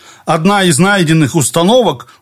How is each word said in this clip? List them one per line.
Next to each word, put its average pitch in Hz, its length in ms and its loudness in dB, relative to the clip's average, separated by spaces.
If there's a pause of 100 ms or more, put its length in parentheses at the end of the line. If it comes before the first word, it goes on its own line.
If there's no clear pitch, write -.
(260)
одна 190 380 0
из 156 160 0
найденных 165 560 0
установок 170 720 0 (140)